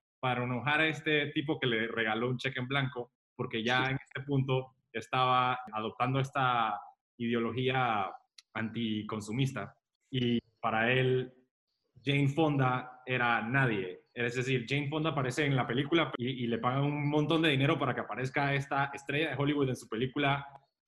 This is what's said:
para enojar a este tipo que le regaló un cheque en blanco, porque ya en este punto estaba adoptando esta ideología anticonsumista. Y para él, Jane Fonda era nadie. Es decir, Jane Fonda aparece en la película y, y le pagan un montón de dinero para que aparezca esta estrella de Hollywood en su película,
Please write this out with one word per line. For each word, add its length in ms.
para 260
enojar 360
a 80
este 440
tipo 280
que 60
le 220
regaló 420
un 80
cheque 220
en 80
blanco, 440
porque 260
ya 280
en 160
este 200
punto 500
estaba 640
adoptando 480
esta 600
ideología 920
anticonsumista. 1200
Y 280
para 320
él, 400
Jane 240
Fonda 800
era 360
nadie. 720
Es 220
decir, 340
Jane 220
Fonda 200
aparece 360
en 100
la 100
película 520
y, 260
y 20
le 120
pagan 240
un 260
montón 340
de 60
dinero 300
para 160
que 80
aparezca 520
esta 380
estrella 380
de 60
Hollywood 340
en 60
su 120
película, 580